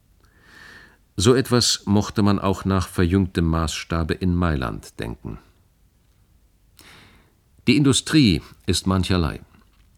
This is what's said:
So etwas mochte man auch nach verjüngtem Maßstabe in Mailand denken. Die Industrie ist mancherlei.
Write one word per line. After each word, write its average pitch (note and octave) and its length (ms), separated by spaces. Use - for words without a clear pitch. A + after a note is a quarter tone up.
So G#2+ 180
etwas B2 520
mochte G2+ 360
man G2+ 160
auch F#2+ 260
nach F#2+ 240
verjüngtem F#2 580
Maßstabe E2 680
in F2+ 220
Mailand C#2 640
denken. - 400
Die A2 100
Industrie C3+ 680
ist - 180
mancherlei. F#2 560